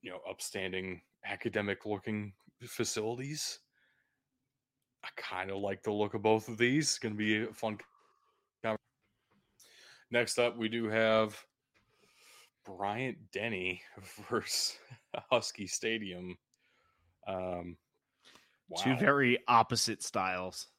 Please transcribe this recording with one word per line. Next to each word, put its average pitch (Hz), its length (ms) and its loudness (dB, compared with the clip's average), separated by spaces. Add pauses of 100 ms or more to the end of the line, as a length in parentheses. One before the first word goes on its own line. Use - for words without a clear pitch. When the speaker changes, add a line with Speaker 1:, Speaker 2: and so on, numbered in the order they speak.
Speaker 1:
you 92 100 -12
know, 92 80 -12 (100)
upstanding 95 720 -6 (240)
academic 101 600 -4
looking 104 480 -6 (320)
facilities. 120 920 -4 (1400)
I - 60 -12 (120)
kinda 95 340 -4
like 98 280 -2
the 110 80 0
look 104 220 2
of 107 100 -2
both 110 240 6
of 113 100 -8
these. 127 340 4
It's - 80 -2
gonna 110 160 -4
be 107 280 2
a 117 100 -4
fun 107 240 -4 (880)
con-, 110 140 0 (1300)
next 120 280 2
up, 120 180 4
we 113 120 0
do 117 200 -2
have 110 480 4 (1300)
Bryant 104 520 -4 (140)
Denny 92 500 -4 (200)
<laughs> 95 280 -18
versus - 480 -2 (520)
Husky 110 380 0
Stadium. 92 680 -4 (920)
Um, 90 500 -6 (1000)
Speaker 2:
Two 131 140 2
Speaker 1:
wow. 127 60 2
Speaker 2:
very 131 400 6 (100)
opposite 113 540 6
styles. 92 680 -4 (120)